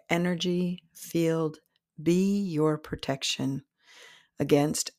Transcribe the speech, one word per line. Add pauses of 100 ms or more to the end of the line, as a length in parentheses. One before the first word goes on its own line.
energy (120)
field (440)
be
your
protection (760)
against